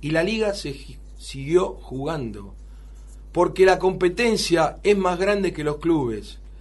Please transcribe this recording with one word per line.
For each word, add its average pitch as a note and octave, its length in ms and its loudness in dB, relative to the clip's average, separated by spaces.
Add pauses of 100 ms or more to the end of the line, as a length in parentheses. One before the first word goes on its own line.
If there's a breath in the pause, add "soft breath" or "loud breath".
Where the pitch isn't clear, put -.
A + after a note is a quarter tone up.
Y D3 100 -4
la F3+ 120 2
Liga G#3+ 320 0
se D3 180 -8
gi-, - 260 -14 (200)
siguió D3+ 560 0
jugando, B2 800 -8 (800 soft breath)
porque F3+ 340 4
la F#3 120 6
competencia F#3 1040 2
es G3+ 140 4
más F3+ 220 0
grande G3 340 2
que D#3 120 -6
los D3 140 -2
clubes. B2 600 0 (220 soft breath)